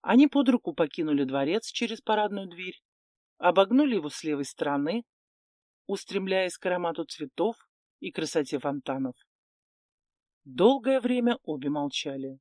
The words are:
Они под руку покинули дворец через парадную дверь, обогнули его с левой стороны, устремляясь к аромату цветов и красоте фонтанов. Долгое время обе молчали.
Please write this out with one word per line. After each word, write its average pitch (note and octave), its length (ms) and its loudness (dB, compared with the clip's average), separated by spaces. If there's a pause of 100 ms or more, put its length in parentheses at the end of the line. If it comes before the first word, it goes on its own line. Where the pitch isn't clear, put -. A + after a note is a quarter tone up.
Они B3+ 260 8
под C4+ 220 4
руку A3+ 240 0
покинули D3+ 500 0
дворец C#3 440 -2
через A3 340 -6
парадную G3+ 460 -2
дверь, F3+ 340 -14 (560)
обогнули G3 580 4
его D3+ 140 -2
с - 140 -12
левой D3 220 -2
стороны, D3+ 580 -2 (840)
устремляясь F#3+ 720 -2
к - 80 -16
аромату F3 400 -2
цветов E3+ 500 -4 (440)
и F#3 120 -10
красоте D#3 480 -2
фонтанов. C3+ 560 -4 (1300)
Долгое A#3 540 2
время A#3+ 440 0
обе C#3+ 260 -6
молчали. C3+ 720 -6